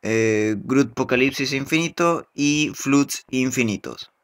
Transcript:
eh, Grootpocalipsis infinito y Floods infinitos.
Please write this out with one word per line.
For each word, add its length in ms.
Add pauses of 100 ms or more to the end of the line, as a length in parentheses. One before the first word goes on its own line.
eh, 580
Grootpocalipsis 920
infinito 840
y 400
Floods 580
infinitos. 840 (100)